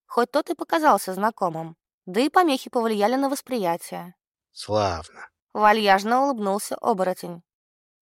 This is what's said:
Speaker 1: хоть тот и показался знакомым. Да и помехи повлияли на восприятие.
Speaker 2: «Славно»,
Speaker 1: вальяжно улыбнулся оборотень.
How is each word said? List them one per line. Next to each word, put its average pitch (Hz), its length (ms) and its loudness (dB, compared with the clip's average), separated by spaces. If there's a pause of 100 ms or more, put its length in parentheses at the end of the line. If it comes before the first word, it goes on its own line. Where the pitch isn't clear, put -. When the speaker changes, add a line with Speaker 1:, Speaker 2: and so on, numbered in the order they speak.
Speaker 1:
хоть 240 240 0
тот 302 180 -2
и 330 60 -2
показался 294 580 2
знакомым. 175 640 -4 (300)
Да 190 160 -2
и 294 80 2
помехи 320 400 2
повлияли 226 460 0
на 269 140 0
восприятие. 180 840 -6 (360)
Speaker 2:
«Славно», 98 760 -4 (240)
Speaker 1:
вальяжно 214 680 4
улыбнулся 214 520 -2
оборотень. 185 680 -4 (580)